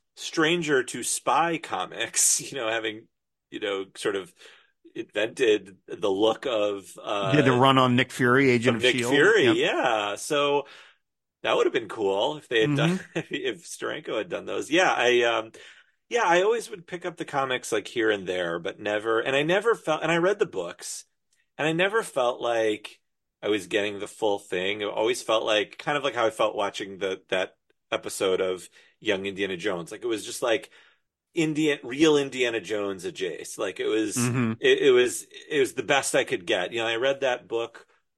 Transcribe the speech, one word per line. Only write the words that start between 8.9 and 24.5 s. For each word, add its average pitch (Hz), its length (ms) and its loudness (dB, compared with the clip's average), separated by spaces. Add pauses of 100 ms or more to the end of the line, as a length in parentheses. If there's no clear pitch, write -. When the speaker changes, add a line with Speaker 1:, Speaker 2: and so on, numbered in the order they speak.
Speaker 2:
shield? 123 160 0
Speaker 1:
Fury, 170 320 6
Speaker 2:
Yep. 110 120 6
Speaker 1:
yeah. 123 600 0
So 143 500 0 (760)
that 117 140 2
would 220 100 4
have - 60 0
been 113 160 -2
cool 107 480 0
if 143 120 -18
they 117 120 4
had 143 160 4
done, 170 220 2
Speaker 2:
Mm-hmm. - 220 -8
Speaker 1:
<laughs> - 100 -8
if 123 340 -6
Steranko 127 540 -8
had 98 100 -4
done 95 160 -8
those. 98 260 -8
Yeah, 165 240 4
I, 120 280 4
um, 113 300 0 (560)
yeah, 190 180 0
I 175 160 4
always 220 260 0
would 190 180 -16
pick 180 200 -10
up 170 100 -10
the 156 80 -8
comics, 135 480 -4
like, 107 160 -2
here 110 220 0
and 101 160 -2
there, 87 320 -2
but 87 200 -8
never, 107 420 0
and 135 140 0
I 143 80 2
never 202 320 2
felt, - 280 -4
and 160 100 0
I 170 60 2
read 196 200 2
the 208 80 0
books, - 600 -10 (500)
and 143 100 -2
I 160 60 0
never 196 300 0
felt 123 380 -2
like 113 600 -2 (420)
I 107 60 -6
was 104 180 0
getting 101 320 -2
the 98 80 -8
full 101 320 -2
thing. 98 440 -4